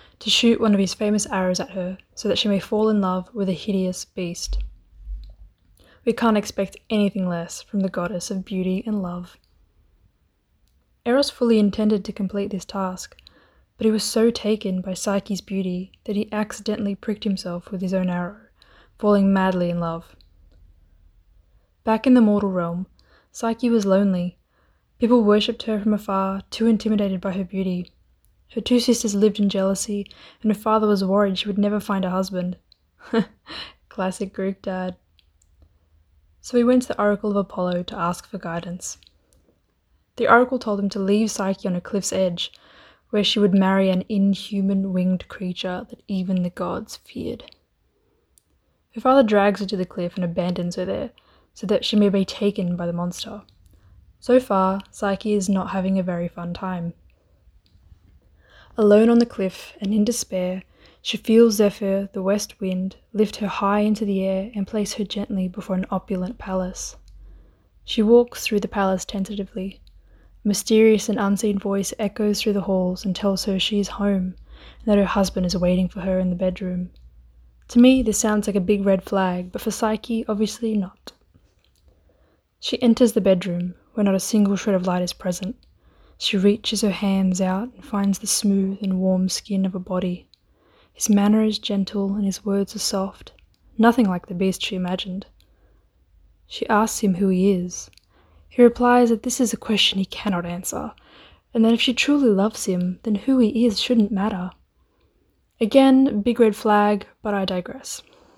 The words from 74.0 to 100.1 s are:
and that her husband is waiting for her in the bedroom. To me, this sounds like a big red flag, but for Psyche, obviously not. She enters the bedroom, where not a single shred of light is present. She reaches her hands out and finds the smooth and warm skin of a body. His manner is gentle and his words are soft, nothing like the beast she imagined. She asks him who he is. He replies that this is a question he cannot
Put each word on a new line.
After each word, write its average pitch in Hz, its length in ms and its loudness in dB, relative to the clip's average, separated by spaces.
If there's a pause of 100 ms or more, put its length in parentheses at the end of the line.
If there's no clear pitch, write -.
and - 60 -8
that 208 120 4
her 202 80 4
husband 185 400 0
is 175 100 -2
waiting 180 320 2
for 185 120 -10
her 185 180 -2
in 185 100 0
the 180 80 -2
bedroom. 180 540 -4 (800)
To - 100 4
me, 254 240 8
this 220 160 0
sounds 214 280 0
like 202 100 -2
a 196 40 4
big 196 240 0
red 190 180 2
flag, 180 500 -2
but - 100 -10
for 220 80 -4
Psyche, 220 580 -4
obviously 214 480 -2
not. - 360 -6 (1500)
She - 220 -4
enters 233 300 6
the 208 100 0
bedroom, 180 520 0 (200)
where 208 100 0
not 196 100 4
a 185 60 0
single 202 360 2
shred 196 180 -2
of 180 120 -2
light 180 160 0
is 180 120 -6
present. 185 420 -6 (640)
She - 180 -2
reaches 208 460 2
her 208 80 2
hands 190 500 0
out 190 340 -2
and 185 100 -20
finds 202 340 -2
the - 80 -12
smooth 196 560 0
and 185 180 -2
warm 185 300 2
skin 190 340 -2
of 185 100 -4
a 180 60 -6
body. 180 480 -6 (640)
His - 160 -6
manner 208 340 4
is 214 160 0
gentle 196 580 -4
and 208 100 -2
his 190 180 -4
words 196 320 -2
are 196 40 -8
soft, - 520 -6 (460)
nothing 233 320 4
like 180 160 -4
the 185 80 -12
beast 185 280 -2
she - 140 -6
imagined. 185 480 -6 (1200)
She - 220 -8
asks 214 320 0
him 196 140 2
who 190 140 0
he 190 240 4
is. 180 380 -6 (580)
He - 140 4
replies 247 460 6
that 226 160 0
this 254 160 -4
is 233 120 2
a 208 40 -4
question - 420 0
he 190 60 0
cannot 180 420 -4